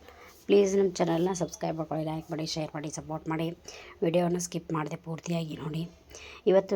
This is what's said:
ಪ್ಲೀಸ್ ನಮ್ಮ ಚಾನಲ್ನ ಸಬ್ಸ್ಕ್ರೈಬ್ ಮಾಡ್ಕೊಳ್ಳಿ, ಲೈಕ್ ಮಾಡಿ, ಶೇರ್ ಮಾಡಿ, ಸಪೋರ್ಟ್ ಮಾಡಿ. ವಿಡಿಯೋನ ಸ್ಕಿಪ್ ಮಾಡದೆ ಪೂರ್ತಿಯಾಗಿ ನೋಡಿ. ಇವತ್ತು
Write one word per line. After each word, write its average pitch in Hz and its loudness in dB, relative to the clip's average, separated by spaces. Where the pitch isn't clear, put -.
ಪ್ಲೀಸ್ 196 6
ನಮ್ಮ 196 4
ಚಾನಲ್ನ 170 2
ಸಬ್ಸ್ಕ್ರೈಬ್ 165 -2
ಮಾಡ್ಕೊಳ್ಳಿ, 156 -4
ಲೈಕ್ 156 -6
ಮಾಡಿ, 156 -4
ಶೇರ್ 156 -4
ಮಾಡಿ, 151 -6
ಸಪೋರ್ಟ್ 156 -8
ಮಾಡಿ. 160 0
ವಿಡಿಯೋನ 175 4
ಸ್ಕಿಪ್ - -6
ಮಾಡದೆ 156 -4
ಪೂರ್ತಿಯಾಗಿ 165 -4
ನೋಡಿ. 156 -4
ಇವತ್ತು 190 4